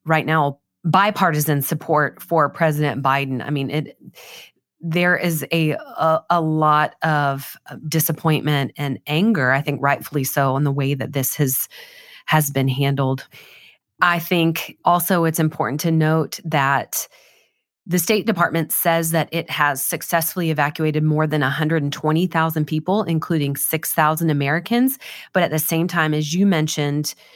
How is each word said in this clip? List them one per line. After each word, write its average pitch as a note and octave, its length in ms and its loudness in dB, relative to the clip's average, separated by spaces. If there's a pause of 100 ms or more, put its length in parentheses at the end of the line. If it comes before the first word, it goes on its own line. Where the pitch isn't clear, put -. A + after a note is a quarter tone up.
right D#3+ 180 2
now, D3 340 0 (260)
bipartisan D#3+ 760 2
support D3+ 600 -2
for D#3 260 2
President D3 540 0
Biden. C3+ 420 0
I - 60 -6
mean, D3 180 -2
it, D#3 300 -6 (840)
there F3 380 0
is D#3+ 340 -2
a, D#3+ 200 2
a, E3 580 -2
a F3 100 2
lot D#3 600 2
of C#3+ 560 -2 (300)
disappointment D3+ 920 0
and C#3 280 -4
anger, D#3 460 2
I C#3 80 2
think C3 220 -4
rightfully C#3+ 420 0
so, C3+ 320 0
in D3 80 2
the C#3+ 80 2
way C#3 220 0
that A#2+ 180 -6
this C3+ 240 -2
has, C3+ 320 -2 (560)
has D3+ 260 0
been C3+ 180 0
handled. C3+ 600 0 (720)
I F3 180 4
think E3 680 0
also F3 380 2
it's D#3+ 140 0
important D3+ 420 -2
to E3 120 0
note D#3+ 540 0
that C#3 600 0 (800)
the F3 140 0
State G#3+ 280 0
Department E3 440 0
says E3 400 0
that D#3+ 220 0
it E3 180 -6
has D3 320 0
successfully E3 680 -2
evacuated D3+ 500 0
more D#3 240 2
than D3+ 160 0
a C3 80 2
hundred D#3 320 0
and C#3+ 100 -2
twenty D#3+ 360 0
thousand D#3+ 360 0
people, D#3 380 0
including D#3 540 -2
six - 360 -4
thousand D#3+ 380 2
Americans. E3+ 680 0 (340)
But F#3 100 4
at D#3 80 2
the D#3 80 0
same E3 300 0
time, D#3 260 0
as D3+ 180 -2
you F#3+ 140 2
mentioned, D3+ 640 0 (240)